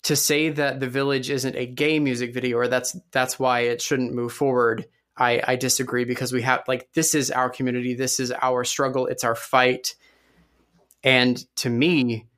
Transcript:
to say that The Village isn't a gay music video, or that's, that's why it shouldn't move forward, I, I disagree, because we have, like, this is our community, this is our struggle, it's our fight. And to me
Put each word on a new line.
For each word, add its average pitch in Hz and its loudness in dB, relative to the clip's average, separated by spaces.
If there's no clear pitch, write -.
to 151 2
say 151 2
that 139 -2
The 135 -2
Village 135 -2
isn't 131 -2
a 127 -4
gay 147 0
music 123 0
video, 123 -2
or 123 2
that's, 123 -2
that's 127 -2
why 123 2
it 120 0
shouldn't 127 -2
move 120 -4
forward, 123 2
I, 120 2
I 127 2
disagree, 123 0
because 123 -4
we 123 -2
have, 127 0
like, 131 -4
this 156 2
is 131 0
our 127 0
community, 123 -2
this 127 -2
is 123 -2
our 127 0
struggle, 131 0
it's - -4
our 117 2
fight. - 0
And 127 4
to 120 -2
me 123 2